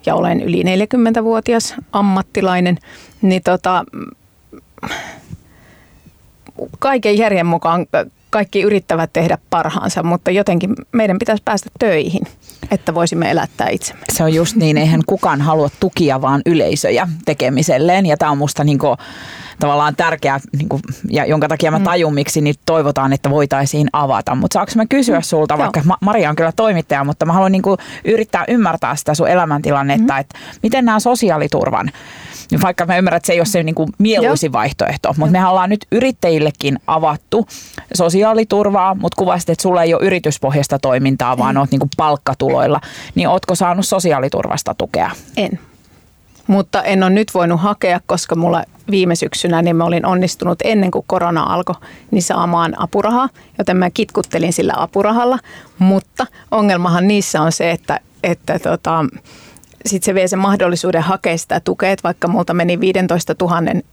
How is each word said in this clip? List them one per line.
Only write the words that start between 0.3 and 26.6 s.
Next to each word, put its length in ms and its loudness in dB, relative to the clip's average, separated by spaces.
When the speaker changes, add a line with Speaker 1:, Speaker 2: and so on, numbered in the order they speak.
Speaker 1:
yli 240 -2
neljäkymmentävuotias 1080 0
ammattilainen, 840 0
niin 200 2
tota, 420 0
kaiken 400 0
järjen 280 2
mukaan 400 0
kaikki 320 0
yrittävät 500 0
tehdä 260 0
parhaansa, 520 -2
mutta 280 0
jotenkin 440 0
meidän 260 0
pitäisi 260 -2
päästä 340 -4
töihin, 440 0
että 240 -2
voisimme 360 0
elättää 380 -2
itsemme. 340 -6
Speaker 2:
Se 120 0
on 100 2
just 220 0
niin, 220 2
eihän 280 2
kukaan 340 0
halua 300 2
tukia, 420 0
vaan 240 2
yleisöjä 640 2
tekemiselleen. 840 2
Ja 100 2
tää 140 0
on 80 0
musta 260 -2
niinku 320 2
tavallaan 360 2
tärkeää, 440 0
niinku, 220 -2
ja 140 0
jonka 240 0
takia 220 0
mä 80 0
Speaker 1:
Mm. 60 2
Speaker 2:
tajun, 300 2
miksi 260 0
niitä 260 0
toivotaan, 460 2
että 180 0
voitaisiin 640 0
avata. 420 0
Mut 180 0
saaks 240 -2
mä 100 2
kysyä 320 2
Speaker 1:
Mm. 40 -2
Speaker 2:
sulta, 320 0
Speaker 1:
Joo. 40 0
Speaker 2:
vaikka 260 0
Ma-, 160 2
Maria 300 2
on 60 -2
kyllä 160 0
toimittaja, 520 0